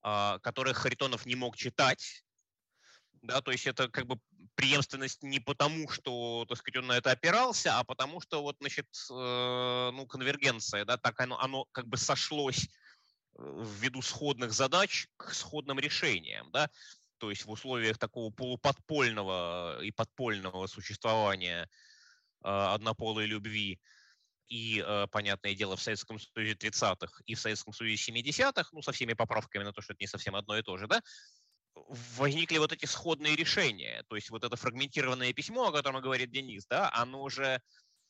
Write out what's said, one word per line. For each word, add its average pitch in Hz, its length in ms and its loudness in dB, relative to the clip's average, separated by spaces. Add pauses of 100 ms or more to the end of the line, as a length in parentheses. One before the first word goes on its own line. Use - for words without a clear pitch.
а, 104 380 2
которые 131 340 0
Харитонов 127 520 0
не 123 80 -2
мог 123 220 -2
читать. - 680 2 (960)
Да, 123 200 0
то - 100 -2
есть - 160 0
это 139 220 2
как 123 180 -4
бы 123 140 -4 (340)
преемственность 135 680 2
не 139 180 -2
потому, 147 480 0
что, 117 600 -4
так 120 100 -4
сказать, - 180 -6
он 127 100 -2
на 123 120 6
это 131 120 4
опирался, 180 680 4
а 127 60 2
потому 139 360 -4
что 156 220 -4
вот, 143 180 -2
значит, 139 260 -4 (240)
э, 123 840 0
ну, 131 140 -8
конвергенция, 131 760 0
да, 120 140 2
так 123 220 0
оно, 127 200 0
оно 135 320 -2
как 123 160 -6
бы 131 80 -2
сошлось, 139 720 0 (680)
э, 71 280 -10 (160)
ввиду 127 220 -2
сходных 127 500 -2
задач 165 640 4
к - 180 -10
сходным 139 460 -4
решениям, 80 720 -2
да. 143 180 2 (480)
То 107 120 -6
есть 101 140 -6
в 107 60 -12
условиях 113 480 0
такого 113 320 -4
полуподпольного 101 1500 0
и 104 80 -4
подпольного 98 800 -2
существования, 98 1000 0 (760)
э, - 40 -4
однополой 107 760 0
любви 107 540 -2 (680)
и, 113 360 -2
э, 101 260 0
понятное 101 440 -2
дело, 95 220 -2
в - 60 -6
Советском 110 360 -4
Союзе 107 360 -4
тридцатых 104 720 -2
и 110 80 -6
в 107 60 -6
Советском 110 320 -4
Союзе 110 300 -2
семидесятых, 147 680 0
ну, 151 100 -12
со 143 100 -2
всеми 117 200 -2
поправками 110 520 0
на 101 80 -6
то, 104 100 -10
что - 100 -12
это - 100 -8
не 101 60 -6
совсем 98 260 -6
одно 104 220 -2
и 110 60 0
то 95 140 -6
же, 98 100 -6
да, 220 160 2 (720)
возникли 139 840 0
вот 156 140 4
эти 151 140 -6
сходные 151 500 2
решения. 101 720 0
То 110 80 -6
есть - 140 -6
вот 113 140 -6
это 120 120 -2
фрагментированное 127 760 0
письмо, 226 360 0
о 165 40 0
котором 139 280 0
говорит 127 300 0
Денис, 120 360 -8
да, 160 260 2
оно 131 360 -2
же, 131 320 0 (500)